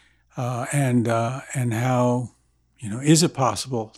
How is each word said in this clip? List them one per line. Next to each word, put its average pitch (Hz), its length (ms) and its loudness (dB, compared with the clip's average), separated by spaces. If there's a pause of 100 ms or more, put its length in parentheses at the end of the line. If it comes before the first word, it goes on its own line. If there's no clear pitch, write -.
(360)
uh, 123 380 -6
and, 123 340 2
uh, 117 340 0 (120)
and 120 200 -2
how, 123 580 0 (480)
you 101 100 -12
know, 110 100 -6
is 151 240 6
it 165 100 0
possible 117 640 -2